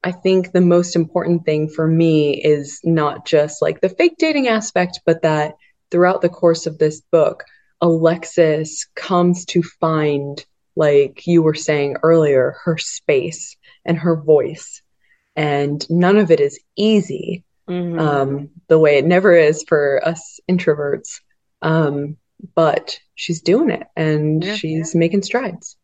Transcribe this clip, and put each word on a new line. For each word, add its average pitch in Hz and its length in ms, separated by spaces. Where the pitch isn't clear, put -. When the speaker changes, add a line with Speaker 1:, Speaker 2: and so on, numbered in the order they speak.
Speaker 1:
I 180 100
think 185 400
the 180 100
most 175 340
important 165 480
thing 156 240
for 160 180
me 160 560
is 147 420
not 151 420
just, 151 340
like, 156 220
the 185 80
fake 339 280
dating 294 300
aspect, 208 560
but 165 180
that 156 340
throughout 180 320
the 175 80
course 165 360
of 156 120
this 156 240
book, - 320
Alexis 165 1120
comes 175 520
to 170 160
find, 151 800
like 143 520
you 170 160
were 156 120
saying 143 480
earlier, 147 600
her 160 140
space - 760
and 165 140
her 165 180
voice. 151 640
And 147 560
none 175 260
of 196 140
it 151 100
is 143 180
easy, 180 680
Speaker 2:
Mm-hmm. 175 300
Speaker 1:
um, 143 520
the 160 100
way 147 200
it 135 60
never 180 300
is 156 320
for 143 400
us - 320
introverts. 147 680
Um, 151 540
but - 460
she's 165 260
doing 233 280
it - 260
and 156 480
Speaker 2:
Yeah. 202 100
Speaker 1:
she's 160 400
making 175 300
strides. 233 600